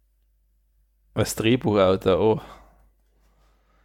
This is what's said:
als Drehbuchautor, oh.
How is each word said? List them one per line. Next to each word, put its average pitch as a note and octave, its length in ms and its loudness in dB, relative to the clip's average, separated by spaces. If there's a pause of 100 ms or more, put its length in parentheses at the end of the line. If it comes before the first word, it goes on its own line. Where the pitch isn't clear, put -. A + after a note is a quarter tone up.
(1120)
als G#2+ 220 -4
Drehbuchautor, G#2 840 0
oh. A2 220 0 (1400)